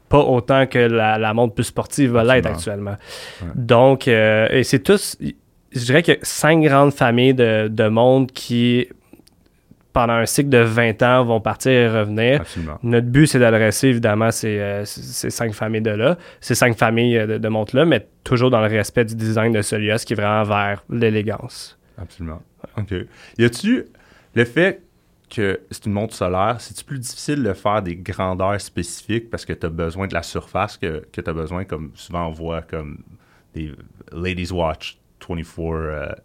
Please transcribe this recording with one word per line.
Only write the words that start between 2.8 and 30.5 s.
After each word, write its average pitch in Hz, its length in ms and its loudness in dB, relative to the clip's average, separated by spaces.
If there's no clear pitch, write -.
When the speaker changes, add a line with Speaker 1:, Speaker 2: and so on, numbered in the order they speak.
Speaker 1:
actuellement. - 500 -16
Speaker 2:
Ouais. 85 120 -10
Speaker 1:
Donc, 123 520 4
euh, 110 420 4
et 127 140 2
c'est 135 160 0
tous, - 420 0
je - 580 -12
dirais 127 220 2
qu'il 160 140 4
y - 20 -14
a - 60 -14
cinq 156 400 2
grandes 143 300 6
familles 127 420 4
de, 110 360 2
de 110 160 0
montres 127 460 4
qui, 120 540 0
pendant 117 200 2
un 113 140 2
cycle 143 220 -2
de 123 100 6
vingt 113 420 2
ans, 123 240 4
vont 113 160 0
partir 110 300 -2
et 120 180 4
revenir. 110 520 0
Speaker 2:
Absolument. 78 420 -10
Speaker 1:
Notre 117 240 0
but, 139 180 6
c'est 135 140 0
d'adresser, 113 480 4
évidemment, 113 420 2
ces, 107 300 -4
euh, 101 260 -6
ces 123 460 -10
cinq 113 220 -6
familles 110 280 -4
de 110 80 -2
là, 117 280 0
ces - 140 -4
cinq 120 240 2
familles, 117 400 2
euh, 107 80 0
de, 110 140 -4
de 110 80 -4
montres-là, 110 380 0
mais 135 200 2
toujours 127 280 2
dans 113 100 4
le 107 60 2
respect 110 380 0
du 113 100 -10
design 110 380 0
de 104 100 0
Solios, 107 420 -2
qui - 80 -4
est - 20 0
vraiment 104 280 0
vers 101 480 -2
l'élégance. 110 880 -4
Speaker 2:
Absolument. 80 440 -14
OK. 98 160 -6
Y 117 60 6
a-tu 208 400 0
le 117 100 4
fait 175 380 0
que 98 260 -2
c'est - 160 -10
une 104 60 -2
montre 104 200 -4
solaire, 98 460 -2
c'est-tu - 260 -18
plus 139 140 -10
difficile 147 420 -6
de 101 120 -2
faire 104 280 -2
des 85 140 -8
grandeurs 92 680 -4
spécifiques - 680 -8
parce - 140 -10
que 95 80 -8
t'as 87 160 -6
besoin 82 360 -6
de 85 80 -8
la 82 80 -4
surface - 560 -8